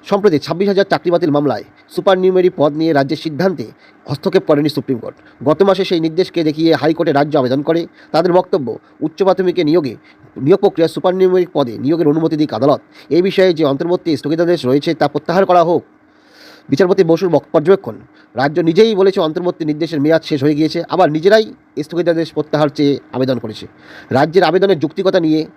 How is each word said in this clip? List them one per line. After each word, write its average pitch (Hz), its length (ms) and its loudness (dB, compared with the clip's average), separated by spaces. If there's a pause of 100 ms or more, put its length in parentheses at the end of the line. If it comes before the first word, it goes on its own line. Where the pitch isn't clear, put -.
সম্প্রতি 196 320 2
ছাব্বিশ 170 300 -2
হাজার 196 240 2
চাকরি 170 180 -2
বাতিল 170 260 0
মামলায় 127 280 -2 (300)
সুপারনিউমেরি 185 640 2
পদ 147 220 2
নিয়ে 160 120 0
রাজ্যের 143 320 0
সিদ্ধান্তে 151 420 -4 (400)
হস্তক্ষেপ 180 440 -2
করেনি 147 260 2
সুপ্রিম 123 260 -6
কোর্ট। - 140 -14 (280)
গত 151 240 0
মাসে 190 160 0
সেই 175 220 -2
নির্দেশকে 170 420 -2
দেখিয়ে 160 220 0 (100)
হাইকোর্টে 160 320 0
রাজ্য 143 260 0
আবেদন 131 240 0
করে। 165 180 0 (320)
তাদের 170 200 0
বক্তব্য, 175 360 0 (320)
উচ্চ 156 220 -8
মাধ্যমিকে 180 420 0
নিয়োগে, 147 300 0 (420)
নিয়োগ 156 240 0
প্রক্রিয়া - 280 0
সুপারনিউমেরিক 185 680 0
পদে 123 180 -2 (100)
নিয়োগের 160 280 0
অনুমতি 160 240 -2
দিক 151 220 -2
আদালত। 135 220 2 (300)
এই 165 120 2
বিষয়ে 185 360 2
যে 160 60 0
অন্তর্বর্তী 170 520 -2
স্থগিতাদেশ 165 480 -2
রয়েছে 147 300 0
তা 151 140 0
প্রত্যাহার 175 380 -2
করা 180 180 4
হোক। 165 180 0 (880)
বিচারপতি 185 360 2
বসুর 165 300 0
বক-, - 180 -2
পর্যবেক্ষণ, 160 440 0 (380)
রাজ্য 143 240 -2 (100)
নিজেই 220 260 4
বলেছে 190 260 2
অন্তর্বর্তী 170 440 -4
নির্দেশের 156 400 -4
মেয়াদ 160 180 2
শেষ 147 200 -4
হয়ে 147 160 0
গিয়েছে, 156 200 -2 (100)
আবার 165 220 2
নিজেরাই 196 340 2 (420)
স্থগিতাদেশ 165 500 -2
প্রত্যাহার 151 400 -2
চেয়ে 143 180 2 (180)
আবেদন 127 260 -2
করেছে। 110 260 -12 (460)
রাজ্যের 156 340 2
আবেদনের 185 380 2
যৌক্তিকতা 185 380 -2
নিয়ে 156 200 0 (160)